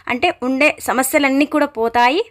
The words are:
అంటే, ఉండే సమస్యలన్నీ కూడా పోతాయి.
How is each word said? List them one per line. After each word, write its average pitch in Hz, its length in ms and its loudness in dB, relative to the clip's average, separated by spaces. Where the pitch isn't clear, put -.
అంటే, 285 260 -2
ఉండే 269 360 0
సమస్యలన్నీ 269 680 0
కూడా 294 200 0
పోతాయి. 240 640 0